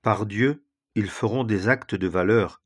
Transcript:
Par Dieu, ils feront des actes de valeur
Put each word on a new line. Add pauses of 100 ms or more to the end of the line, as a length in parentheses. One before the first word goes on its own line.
Par
Dieu, (300)
ils
feront
des
actes
de
valeur